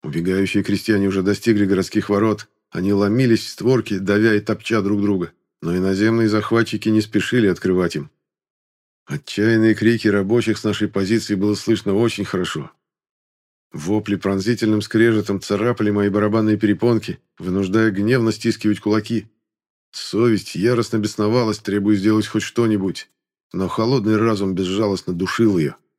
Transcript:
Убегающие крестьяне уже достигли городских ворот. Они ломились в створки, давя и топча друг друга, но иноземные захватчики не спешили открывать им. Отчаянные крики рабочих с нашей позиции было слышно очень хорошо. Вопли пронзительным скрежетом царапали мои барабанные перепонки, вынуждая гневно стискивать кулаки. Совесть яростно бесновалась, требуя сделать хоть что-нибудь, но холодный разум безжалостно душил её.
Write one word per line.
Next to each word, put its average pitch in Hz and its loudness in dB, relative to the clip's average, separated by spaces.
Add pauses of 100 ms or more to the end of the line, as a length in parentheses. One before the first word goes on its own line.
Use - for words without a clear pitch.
Убегающие 92 -2
крестьяне 101 0
уже 95 0
достигли 104 2
городских 95 0
ворот. 104 0 (220)
Они 92 -2
ломились 107 2
в - -12
створки, 110 0
давя 104 2
и 104 2
топча 110 -2
друг 101 0
друга, 98 -2 (280)
но 85 -2
иноземные 104 2
захватчики 107 0
не 107 4
спешили 107 0
открывать 90 0
им. 73 -8 (960)
Отчаянные 110 2
крики 110 2
рабочих 107 0
с - -16
нашей 104 -2
позиции 104 -2
было 101 0
слышно 101 -2
очень 110 0
хорошо. 82 -6 (1000)
Вопли 101 -4
пронзительным 104 0
скрежетом 110 2
царапали 107 0
мои 101 2
барабанные 107 2
перепонки, 107 0 (180)
вынуждая 98 0
гневно 113 0
стискивать 107 -2
кулаки. 107 -2 (640)
Совесть 110 -2
яростно 117 0
бесновалась, 107 0
требуя 104 0
сделать 107 2
хоть 107 -2
что-нибудь, 104 -2 (440)
но 92 -4
холодный 110 0
разум 101 0
безжалостно 95 -2
душил 95 2
её. 73 0 (240)